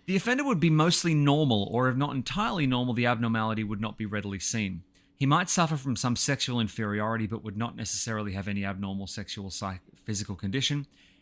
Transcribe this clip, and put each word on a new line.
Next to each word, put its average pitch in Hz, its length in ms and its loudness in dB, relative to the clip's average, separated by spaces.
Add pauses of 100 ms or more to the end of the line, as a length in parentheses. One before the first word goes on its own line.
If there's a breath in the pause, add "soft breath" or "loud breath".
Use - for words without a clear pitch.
"The 185 100 2
offender 254 280 2
would 226 160 2
be 165 100 6
mostly 160 440 4
normal, 143 560 4
or 127 180 2
if 127 80 0
not 139 200 -2
entirely 190 500 -2
normal, 123 280 0
the 120 120 2
abnormality 113 580 0
would 104 160 -4
not 107 180 -6
be 110 80 -4
readily 101 340 -4
seen. 95 420 -2 (340 soft breath)
He 139 100 0
might 175 220 4
suffer 160 280 2
from 131 180 -2
some 120 220 0
sexual 127 420 0
inferiority, 110 720 -2
but 107 160 -8
would 104 120 -10
not 117 200 -6
necessarily 107 560 -4
have 98 160 -4
any 101 160 -2
abnormal 98 420 -4
sexual 98 440 -10
psych-, 95 300 -6 (240)
physical 101 300 -4
condition. 135 520 -2 (360 soft breath)